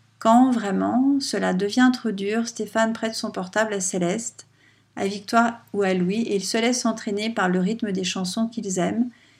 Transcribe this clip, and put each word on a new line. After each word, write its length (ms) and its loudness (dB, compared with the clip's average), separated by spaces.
Quand, 320 6
vraiment, 680 2
cela 340 -2
devient 380 4
trop 200 -2
dur, 360 -2
Stéphane 460 -2
prête 220 -4
son 160 -6
portable 420 -2
à 60 -2
Céleste, 680 -4
à 120 -4
Victoire 540 0
ou 80 0
à 120 2
Louis, 280 0
et 140 -2
ils 100 -2
se 120 -2
laissent 280 0
entraîner 460 -2
par 180 0
le 100 2
rythme 320 -2
des 120 -2
chansons 440 -2
qu'ils 300 -6
aiment, 320 0